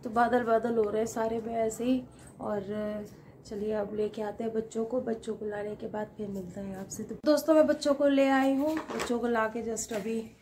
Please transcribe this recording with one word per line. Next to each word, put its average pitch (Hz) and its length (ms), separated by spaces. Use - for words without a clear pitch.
तो 247 60
बादल 240 340
बादल 226 320
हो 226 80
रहे 208 180
हैं 226 60
सारे 226 340
में 226 140
ऐसे 226 280
ही। 254 180
और 208 640
चलिए 214 280
अब 208 220
लेके 214 260
आते 208 220
हैं 220 100
बच्चों 220 320
को, 247 160
बच्चों 226 340
को 214 100
लाने 208 300
के 208 120
बाद 208 200
फिर 208 100
मिलते 196 340
हैं 196 160
आपसे। 196 260
तो 208 120
दोस्तों 294 280
मैं 311 140
बच्चों 294 260
को 285 140
ले 277 220
आई 269 240
हूँ, 294 220
बच्चों 240 440
को 233 80
ला 226 200
के 220 160
just 220 300
अभी 220 240